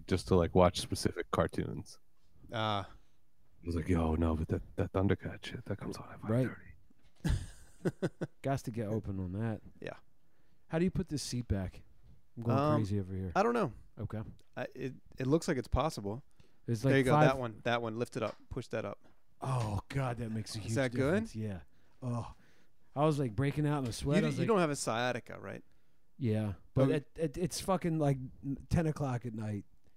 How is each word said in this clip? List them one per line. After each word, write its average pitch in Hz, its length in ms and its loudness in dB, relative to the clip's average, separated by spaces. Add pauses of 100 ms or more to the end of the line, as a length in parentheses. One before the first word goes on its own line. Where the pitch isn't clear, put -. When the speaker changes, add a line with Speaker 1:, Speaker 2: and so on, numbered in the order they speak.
Speaker 1:
just 92 220 0
to, 95 60 6
like, 82 200 4
watch 90 240 8
specific - 520 -4
cartoons. - 680 -2 (540)
Speaker 2:
Ah. 107 340 -2
Speaker 1:
I - 800 -20
was 85 80 -2
like, 85 140 -2
"Yo, 80 260 2
no, 80 200 2
but 78 120 -2
that, - 140 -2 (160)
that 95 160 -2
Thundercat - 520 0
shit, - 200 -10
that 98 120 -6
comes - 200 -8
on - 160 -10
at - 160 -10
Speaker 3:
Right. 120 180 2
Speaker 1:
five - 100 -8 (1300)
thirty." - 220 -4 (160)
Speaker 3:
<laughs> - 140 -20
Gots 135 200 0
to 127 80 -6
get 107 160 -4
open 101 320 -2
on 90 140 -4
that. 110 260 -2 (220)
Speaker 2:
Yeah. 50 120 -8 (760)
Speaker 3:
How 160 100 0
do 180 60 4
you 185 60 2
put 180 180 -2
this 147 120 -4
seat 123 280 -4
back? 95 320 -2 (560)
I'm 117 60 -8
going 113 140 4
Speaker 2:
Um, 147 240 4
Speaker 3:
crazy 101 180 0
over 95 140 -4
here. 92 220 -2
Speaker 2:
I 196 80 4
don't 233 100 2
know. 131 180 2 (300)
Speaker 3:
Okay. 107 180 -4 (380)
Speaker 2:
I, 127 160 -4
it, 135 200 -6 (240)
it 127 100 -2
looks 156 200 4
like 156 100 2
it's 117 100 -4
possible. 127 560 0 (420)
Speaker 3:
There's, 113 160 0
Speaker 2:
There 131 120 4
Speaker 3:
like, 139 60 8
Speaker 2:
you 131 60 6
go. 131 60 6
Speaker 3:
five 147 140 8
Speaker 2:
That 135 120 6
one. 117 260 -4
That 120 180 2
one. 113 180 -2
Lift - 180 -2
it 113 60 0
up. - 120 -2 (140)
Push - 180 -6
that 110 180 -2
up. 101 140 -8 (420)
Speaker 3:
Oh, 117 380 0 (100)
God, 127 280 -2
that 113 140 -4
makes 110 240 -4
a 110 40 -6
Speaker 2:
Is 92 60 -8
Speaker 3:
huge 110 100 -2
Speaker 2:
that 131 180 2
good? 123 80 -2
Speaker 3:
difference. 190 340 2
Yeah. 104 240 -4 (420)
Oh. 120 260 -4 (680)
I 143 100 4
was, 151 140 4
like, 120 160 -2
breaking 143 320 2
out 147 160 0
in 120 60 -2
a 104 40 -4
sweat. 143 220 0
Speaker 2:
You - 20 6
Speaker 3:
I 208 40 6
Speaker 2:
d-, - 60 4
Speaker 3:
was - 80 0
Speaker 2:
you - 60 -2
Speaker 3:
like 175 60 0
Speaker 2:
don't 220 120 6
have 160 100 4
a 143 60 0
sciatica, 120 640 -2
right? 104 240 -10 (540)
Speaker 3:
Yeah, 107 360 2 (200)
but 131 140 6
Speaker 2:
Oh. 131 40 4
Speaker 3:
it, 147 160 0 (100)
it, 160 200 -2
it's 175 240 -2
fucking, 175 380 2
like, 143 180 4 (280)
n-, 139 120 -2 (120)
ten 170 180 4
o'clock 131 380 0
at 113 80 -6
night. 107 320 -4 (320)